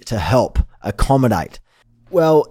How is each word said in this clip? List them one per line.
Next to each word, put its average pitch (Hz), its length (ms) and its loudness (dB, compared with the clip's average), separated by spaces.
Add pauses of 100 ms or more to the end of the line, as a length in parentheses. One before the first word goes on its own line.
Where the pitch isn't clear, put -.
to 110 140 -6
help 95 400 -2 (240)
accommodate. 110 760 -2 (500)
Well, 160 420 2